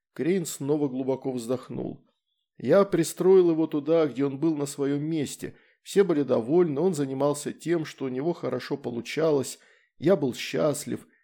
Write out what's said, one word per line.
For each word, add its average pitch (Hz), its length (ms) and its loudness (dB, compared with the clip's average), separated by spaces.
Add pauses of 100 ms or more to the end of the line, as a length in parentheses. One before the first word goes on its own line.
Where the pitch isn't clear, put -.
(140)
Крейн 165 320 0
снова 143 440 -2
глубоко 131 420 -4
вздохнул. 123 720 -6 (520)
"Я 175 260 4
пристроил 180 680 4
его 160 140 2
туда, 156 420 2
где 131 180 -2
он 139 140 -4
был 156 180 0
на 143 80 -2
своём 143 380 -2
месте. 156 520 -6 (260)
Все - 220 4
были 156 200 2
довольны, 135 580 2
он 185 120 2
занимался 139 600 -2
тем, 160 320 -2
что - 200 -10
у 131 40 -4
него 143 240 -2
хорошо 127 420 -6
получалось. 135 840 -2 (380)
Я 180 200 4
был 131 160 0
счастлив. - 760 -4 (160)